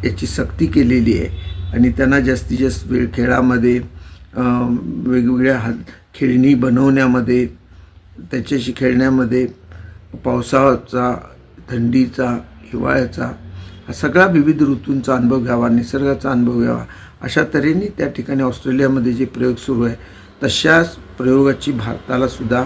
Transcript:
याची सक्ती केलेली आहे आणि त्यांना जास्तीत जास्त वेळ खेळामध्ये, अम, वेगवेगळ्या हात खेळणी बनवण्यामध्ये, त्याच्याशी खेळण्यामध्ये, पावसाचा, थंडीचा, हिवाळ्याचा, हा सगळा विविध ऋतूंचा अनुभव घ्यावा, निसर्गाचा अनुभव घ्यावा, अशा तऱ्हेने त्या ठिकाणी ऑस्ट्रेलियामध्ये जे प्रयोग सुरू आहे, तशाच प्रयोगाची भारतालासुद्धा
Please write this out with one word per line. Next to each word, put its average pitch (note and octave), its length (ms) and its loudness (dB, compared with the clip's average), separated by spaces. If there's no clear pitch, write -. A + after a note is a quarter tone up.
याची A2+ 200 -4
सक्ती - 400 -2
केलेली A#2+ 520 2
आहे E2+ 100 -2
आणि B2 160 4
त्यांना C3+ 300 2
जास्तीत C3 380 -2
जास्त C3 340 -2
वेळ B2 220 0
खेळामध्ये, B2 680 2
अम, B2 420 0
वेगवेगळ्या B2+ 500 2
हात A#2 160 -4
खेळणी C3 380 4
बनवण्यामध्ये, B2+ 920 2
त्याच्याशी B2+ 460 -4
खेळण्यामध्ये, B2+ 720 2
पावसाचा, B2 920 0
थंडीचा, A#2+ 720 0
हिवाळ्याचा, C3 640 -2
हा B2+ 60 -10
सगळा D#3+ 320 4
विविध D#3 360 4
ऋतूंचा C3+ 540 0
अनुभव B2 280 2
घ्यावा, A#2+ 260 0
निसर्गाचा C3+ 640 0
अनुभव A#2+ 300 2
घ्यावा, A#2+ 220 0
अशा D3+ 220 -2
तऱ्हेने D#3+ 440 0
त्या D3 100 -2
ठिकाणी C3+ 360 -4
ऑस्ट्रेलियामध्ये C3 680 0
जे B2 120 -2
प्रयोग B2 300 -2
सुरू A#2 280 -2
आहे, - 400 -6
तशाच E3 520 2
प्रयोगाची C3+ 540 2
भारतालासुद्धा B2 960 -2